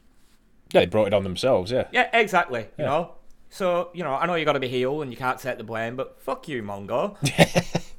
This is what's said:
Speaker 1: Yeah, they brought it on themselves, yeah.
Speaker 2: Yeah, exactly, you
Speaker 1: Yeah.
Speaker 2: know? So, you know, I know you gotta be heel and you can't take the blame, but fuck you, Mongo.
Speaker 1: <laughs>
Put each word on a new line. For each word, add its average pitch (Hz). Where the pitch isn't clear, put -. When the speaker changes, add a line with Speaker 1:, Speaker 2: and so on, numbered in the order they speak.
Speaker 1:
Yeah, 180
they 87
brought 107
it 101
on 98
themselves, 95
yeah. 123
Speaker 2:
Yeah, 247
exactly, 180
you 104
Speaker 1:
Yeah. 147
Speaker 2:
know? 160
So, 175
you 175
know, 139
I 139
know 175
you 160
gotta 143
be 131
heel 127
and 131
you 110
can't 127
take 123
the 110
blame, 113
but -
fuck 262
you, 127
Mongo. 101
Speaker 1:
<laughs> -